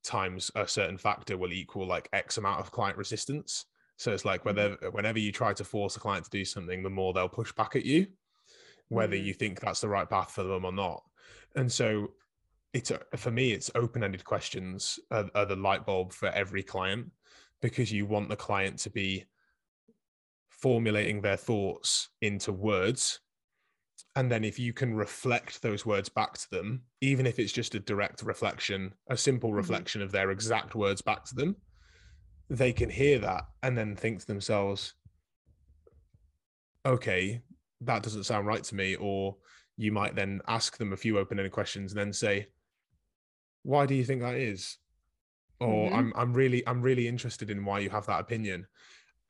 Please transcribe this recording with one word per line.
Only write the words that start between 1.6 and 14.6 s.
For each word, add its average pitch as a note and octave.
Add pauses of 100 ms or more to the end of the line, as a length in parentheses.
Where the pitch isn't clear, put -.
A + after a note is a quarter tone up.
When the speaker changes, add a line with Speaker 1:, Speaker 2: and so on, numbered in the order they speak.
Speaker 1:
like, F2
X -
amount G2
of F#2+
client G2+
resistance. - (300)
So A#2
it's F#2+
like, F#2+
Speaker 2:
Mm-hmm. G#2
Speaker 1:
whenever, G#2
whenever A2
you G#2
try A2
to G#2
force G2+
a -
client G2
to -
do G2
something, F#2
the F#2+
more F#2+
they'll F#2
push -
back -
at -
you, E3 (840)
whether A2
Speaker 2:
Mm-hmm. G2
Speaker 1:
you F#2+
think G#2
that's F#2+
the A2
right F#2+
path F#2+
for G2+
them F#2
or F#2
not. F#2 (520)
And B2+
so G#2+ (600)
it's, -
uh, - (180)
for B2
me, A#2+
it's -
open-ended A2+
questions - (120)